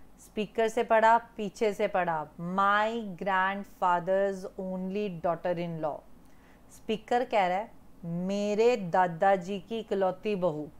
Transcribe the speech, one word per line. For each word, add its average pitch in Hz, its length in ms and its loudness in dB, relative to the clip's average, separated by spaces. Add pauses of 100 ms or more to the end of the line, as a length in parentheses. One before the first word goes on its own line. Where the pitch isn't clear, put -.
(200)
स्पीकर 220 480 -2
से 233 140 0
पढ़ा, 226 360 6
पीछे 214 540 -2
से 202 160 0
पढ़ा, 170 380 0 (140)
my 202 520 2 (300)
grandfather's 190 1160 0 (200)
only 190 480 -4 (120)
daughter 175 360 -2
in 170 240 -6
law। 151 200 -4 (680)
स्पीकर 214 540 -4
कह 202 220 2
रहा 180 120 0
है, 226 120 -8 (340)
"मेरे 202 720 0
दादाजी 185 840 0
की 226 180 -8
इकलौती 196 580 -2
बहू।" 151 320 -2 (120)